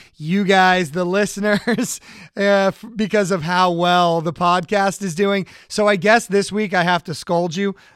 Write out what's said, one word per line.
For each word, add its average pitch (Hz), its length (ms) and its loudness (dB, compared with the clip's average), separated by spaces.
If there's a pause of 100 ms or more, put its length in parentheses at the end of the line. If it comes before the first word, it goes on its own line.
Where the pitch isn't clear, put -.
(160)
you 180 280 -2
guys, 185 460 4
the 180 160 -4
listeners, 208 960 -2 (180)
<laughs> - 180 -20
uh, 208 40 -6
f-, 196 440 2 (100)
because 208 360 0
of 185 120 0
how 180 280 2
well 175 500 2
the 165 120 -4
podcast 180 680 0
is 190 140 -6
doing. 196 320 -2 (220)
So 208 200 0
I 208 80 2
guess 208 300 2
this 196 260 -2
week 202 220 -4
I 180 80 2
have 175 220 0
to 156 100 -10
scold 170 420 -4
you. 196 180 -4 (220)